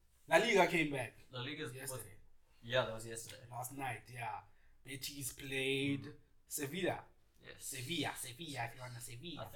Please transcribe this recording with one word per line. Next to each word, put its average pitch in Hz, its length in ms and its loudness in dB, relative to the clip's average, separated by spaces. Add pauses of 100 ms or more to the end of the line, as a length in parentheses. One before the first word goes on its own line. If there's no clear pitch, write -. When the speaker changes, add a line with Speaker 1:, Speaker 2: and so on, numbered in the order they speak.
(280)
Speaker 1:
La 160 80 8
Liga 202 320 10
came 160 240 4
back. 131 220 -2 (180)
Speaker 2:
La 127 100 -6
Liga's 151 300 -4
was 127 80 -10
Speaker 1:
Yesterday. 131 360 -8 (460)
Speaker 2:
Yeah, 123 220 4
that - 100 -4
was 113 120 -6
yesterday. - 440 -8
Speaker 1:
Last - 260 -6
night, 127 260 -2 (120)
yeah. 113 260 -6 (440)
Betis 135 480 -6
played 135 720 2
Speaker 2:
Mm. - 60 -10 (340)
Speaker 1:
Sevilla. 147 520 0 (440)
Speaker 2:
Yes. - 160 -16
Speaker 1:
Sevilla, 135 580 -2
Sevilla, 127 500 -6
if 120 100 -8
you 123 60 -14
wanna 120 180 -10
Sevilla. 143 420 -8
Speaker 2:
I - 20 -6 (120)